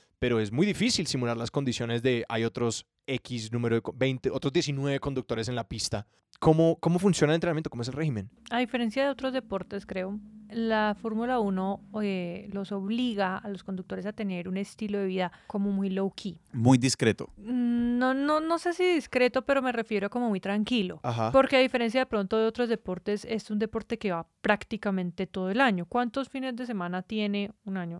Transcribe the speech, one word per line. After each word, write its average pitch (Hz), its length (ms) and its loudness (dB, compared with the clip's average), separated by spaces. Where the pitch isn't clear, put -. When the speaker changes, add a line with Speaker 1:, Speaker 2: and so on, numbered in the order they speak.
Speaker 1:
pero 120 200 2
es 104 120 0
muy 151 160 2
difícil 202 400 0
simular 120 280 -2
las 117 140 -6
condiciones 117 540 -2
de 123 260 2
hay 113 140 0
otros 117 420 -2
X 120 440 -6
número 120 240 0
de 113 60 2
co-, - 160 -8
veinte, 131 320 0
otros 131 240 -2
diecinueve 139 460 0
conductores 127 500 -4
en 123 60 -4
la 117 120 -4
pista? 107 380 -4
¿Cómo, 160 400 6
cómo 170 200 2
funciona 165 340 4
el - 40 4
entrenamiento? 160 340 -2
¿Cómo 120 100 -8
es 117 60 -4
el 127 80 -8
régimen? 127 340 -2
Speaker 2:
A 240 80 0
diferencia 247 440 -2
de 277 60 2
otros 262 240 -4
deportes, 202 540 -6
creo, 190 320 -6
la 214 520 2
Fórmula 233 380 0
uno, 196 420 0
eh, 190 520 -4
los 202 180 -6
obliga 202 640 -2
a 208 120 -8
los 190 140 -8
conductores 190 420 -8
a 214 80 -6
tener 185 340 -4
un 185 100 -4
estilo 202 420 -4
de 196 80 0
vida 185 240 -2
como 202 240 0
muy 196 180 0
low-key. 190 500 -4
Speaker 3:
Muy 127 240 8
discreto. 120 600 4
Speaker 2:
Mm, 240 600 0
no, 254 160 4
no, 294 260 2
no 320 200 0
sé 349 140 0
si 359 120 2
discreto, 262 600 2
pero 277 180 2
me 254 80 0
refiero 220 400 -2
como 240 180 0
muy 196 100 0
tranquilo. 202 640 -2
Speaker 1:
Ajá. 117 280 0
Speaker 2:
Porque 269 260 6
a - 20 6
diferencia 254 420 2
de 262 40 2
pronto 214 320 0
de 220 80 4
otros 226 240 0
deportes, 208 560 -4
es 214 240 -6
un 214 80 -2
deporte 220 400 -4
que 208 140 -2
va 165 160 -4
prácticamente 190 840 0
todo 185 220 -4
el 202 100 0
año. 196 280 4
¿Cuántos 247 420 -2
fines 262 260 -6
de 247 100 -6
semana 185 360 -4
tiene 202 500 -2
un 190 120 -6
año? 170 220 -6